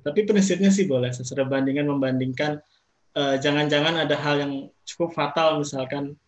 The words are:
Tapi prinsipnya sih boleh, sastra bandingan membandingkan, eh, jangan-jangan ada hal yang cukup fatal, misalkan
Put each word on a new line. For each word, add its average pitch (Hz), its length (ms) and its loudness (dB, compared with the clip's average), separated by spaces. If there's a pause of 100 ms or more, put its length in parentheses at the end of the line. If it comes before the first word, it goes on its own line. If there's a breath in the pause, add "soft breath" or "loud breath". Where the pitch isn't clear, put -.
Tapi 170 200 0
prinsipnya 196 460 4
sih 196 160 4
boleh, 123 260 0
sastra 131 320 -4
bandingan 135 440 0
membandingkan, 135 720 0 (580 soft breath)
eh, 139 220 0
jangan-jangan 147 680 2
ada 147 80 2
hal 143 240 0
yang 143 140 -4 (340)
cukup 170 240 -4
fatal, 156 480 0
misalkan 143 560 -6 (120)